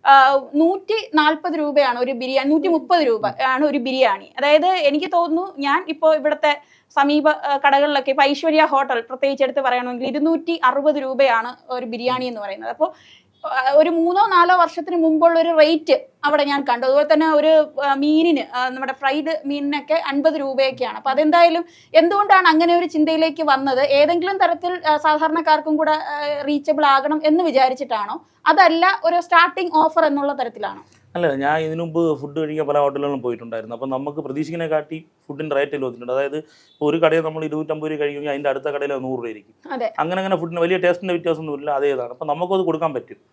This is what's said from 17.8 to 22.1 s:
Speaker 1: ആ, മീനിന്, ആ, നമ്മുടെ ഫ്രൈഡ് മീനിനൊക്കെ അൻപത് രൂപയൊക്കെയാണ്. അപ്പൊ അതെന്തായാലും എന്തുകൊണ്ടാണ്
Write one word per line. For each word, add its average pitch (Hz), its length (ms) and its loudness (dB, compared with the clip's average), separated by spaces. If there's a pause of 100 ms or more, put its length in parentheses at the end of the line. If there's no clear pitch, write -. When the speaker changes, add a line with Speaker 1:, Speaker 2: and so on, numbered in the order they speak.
Speaker 1:
ആ, 277 100 0
മീനിന്, 294 640 0
ആ, 254 120 -2
നമ്മുടെ 262 240 -6
ഫ്രൈഡ് 294 540 -2
മീനിനൊക്കെ 285 600 -2
അൻപത് 285 280 0
രൂപയൊക്കെയാണ്. 262 600 -2
അപ്പൊ 262 140 -4
അതെന്തായാലും 330 540 4 (300)
എന്തുകൊണ്ടാണ് 381 540 4